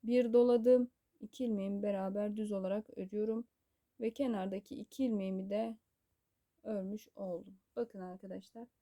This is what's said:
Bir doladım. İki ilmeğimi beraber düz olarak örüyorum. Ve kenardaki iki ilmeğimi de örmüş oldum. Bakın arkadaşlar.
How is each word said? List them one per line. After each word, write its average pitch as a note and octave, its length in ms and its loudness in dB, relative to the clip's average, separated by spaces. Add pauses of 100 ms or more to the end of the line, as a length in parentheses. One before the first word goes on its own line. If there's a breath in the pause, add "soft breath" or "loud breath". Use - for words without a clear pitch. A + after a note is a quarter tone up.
Bir A#3 300 4
doladım. A#3+ 580 6 (300)
İki - 240 -8
ilmeğimi G3+ 380 -2
beraber G3+ 540 -2
düz G#3+ 160 -4
olarak G3 460 -4
örüyorum. G#3+ 480 -4 (540)
Ve A#3 120 -2
kenardaki G3+ 680 -4
iki C4 240 -4
ilmeğimi F#3+ 460 -2
de A3 280 -2 (840)
örmüş G#3 540 -6
oldum. F#3+ 420 -10 (180)
Bakın A3+ 240 -6
arkadaşlar. F#3+ 680 -12 (140)